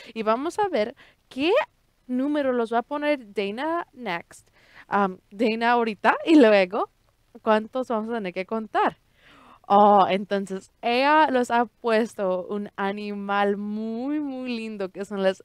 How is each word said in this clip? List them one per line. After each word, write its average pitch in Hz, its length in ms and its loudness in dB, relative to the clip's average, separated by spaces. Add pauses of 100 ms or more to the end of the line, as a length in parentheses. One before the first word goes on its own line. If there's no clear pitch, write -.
(120)
Y 226 100 -6
vamos 247 360 -2
a 415 100 0
ver 240 260 -2 (360)
qué 302 220 -2 (540)
número 269 460 -2
los 233 200 -2
va 233 80 0
a - 20 0
poner 294 500 -4
Dana 247 640 -4
next. 196 540 -10 (380)
Am, 190 320 0 (120)
Dana 226 420 0
ahorita 226 440 2 (100)
y 330 100 6
luego, 214 540 6 (500)
¿cuántos 220 480 -2
vamos 220 220 -4
a 240 60 -4
tener 190 180 -6
que 190 100 -4
contar? 226 540 -4 (720)
Oh, 202 380 6
entonces 196 720 -4
ella 277 500 2
los 247 200 0
ha 233 160 0
puesto 214 840 -2
un 208 280 -8
animal 202 840 -2
muy, 226 600 -6
muy 254 380 -6
lindo 220 320 -8
que 190 160 -10
son 196 180 -6
las 190 220 0